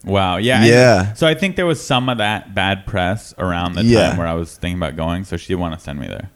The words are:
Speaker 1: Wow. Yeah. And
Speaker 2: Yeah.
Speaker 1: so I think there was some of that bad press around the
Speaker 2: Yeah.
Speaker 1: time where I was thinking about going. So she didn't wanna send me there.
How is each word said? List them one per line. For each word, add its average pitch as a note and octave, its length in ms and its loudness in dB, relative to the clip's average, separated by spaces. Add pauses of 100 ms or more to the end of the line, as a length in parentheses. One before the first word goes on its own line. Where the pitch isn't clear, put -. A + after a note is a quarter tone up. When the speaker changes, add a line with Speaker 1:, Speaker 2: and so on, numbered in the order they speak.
Speaker 1:
Wow. F#2+ 320 0
Yeah. A#2 240 0
And A2 80 6
Speaker 2:
Yeah. A#2 460 6
Speaker 1:
so E3 140 0
I D#3 60 2
think F#3 220 -2
there F#3 100 0
was D#3+ 160 0
some C3 280 -2
of B2 80 -2
that G#2 360 -4
bad G2 320 -2
press G2 520 -4
around F2+ 380 -2
the G2 100 0
Speaker 2:
Yeah. A2 240 6
Speaker 1:
time F2 80 -4
where E2+ 100 -4
I E2 60 -4
was E2+ 240 -8
thinking F2+ 220 -6
about D#2 180 -6
going. E2 260 -4
So F#2 140 -8
she - 100 -12
didn't F2+ 140 -2
wanna D#2+ 180 -6
send C#2+ 180 -12
me B1 100 -10
there. G1+ 280 -12